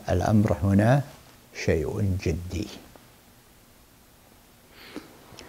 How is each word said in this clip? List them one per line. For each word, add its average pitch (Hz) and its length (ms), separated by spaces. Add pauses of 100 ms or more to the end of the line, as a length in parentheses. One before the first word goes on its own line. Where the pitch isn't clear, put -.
الأمر 104 540
هنا 104 380 (640)
شيء 92 600
جدي. 87 420 (2750)